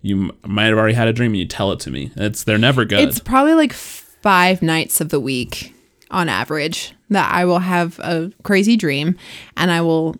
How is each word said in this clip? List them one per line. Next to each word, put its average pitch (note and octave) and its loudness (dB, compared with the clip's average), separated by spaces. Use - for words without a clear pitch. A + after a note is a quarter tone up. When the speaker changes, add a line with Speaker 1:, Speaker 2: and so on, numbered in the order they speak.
Speaker 1:
you G2 -2
m-, F2 -4
might G#2 2
have A2 4
already A2 2
had A#2 2
a A2+ 2
dream A#2+ 0
and G2 0
you E2+ -2
tell G2 -2
it E2+ -4
to - -10
me. C2+ -8
It's, G#2 -4
they're G#2+ 2
never B2 4
good. G2+ 2
Speaker 2:
It's - -4
probably, C#4 2
like, D4+ 2
five F#3 0
nights D#3+ 0
of D3+ -4
the D3 0
week B2+ -6
on F3 -2
average D3 -4
that G3 2
I F3 0
will F3+ 2
have F3 -2
a E3+ -6
crazy G3+ 2
dream D#3+ -2
and F3 0
I E3+ 0
will D#3+ 0